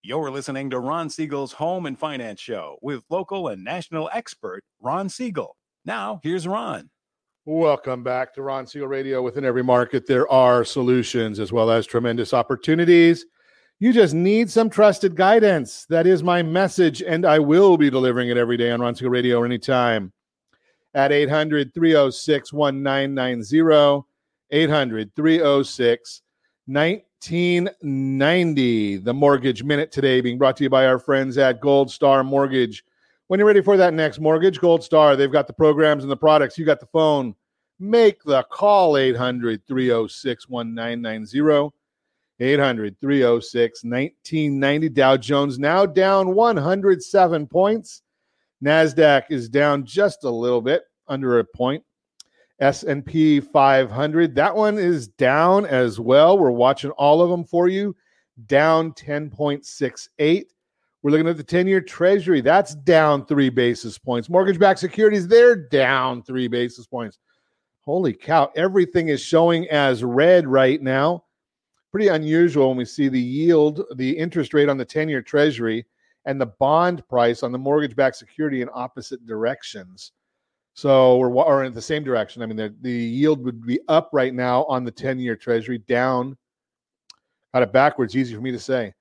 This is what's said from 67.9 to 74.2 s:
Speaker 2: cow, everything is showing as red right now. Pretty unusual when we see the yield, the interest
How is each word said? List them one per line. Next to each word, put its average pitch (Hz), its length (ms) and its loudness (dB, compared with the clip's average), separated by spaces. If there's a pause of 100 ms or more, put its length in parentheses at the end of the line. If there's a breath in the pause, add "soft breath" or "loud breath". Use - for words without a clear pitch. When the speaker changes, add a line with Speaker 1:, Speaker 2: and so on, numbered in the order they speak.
Speaker 2:
cow, 151 420 0
everything 180 520 -2
is 143 120 -2
showing 170 480 0
as 135 340 0
red 151 460 4
right 135 320 2
now. 139 440 -2 (680)
Pretty 202 160 0
unusual 156 600 2
when 127 100 -2
we 123 80 -4
see 139 220 -2
the 127 120 -2
yield, 151 640 0 (140)
the 131 200 -4
interest 160 380 -6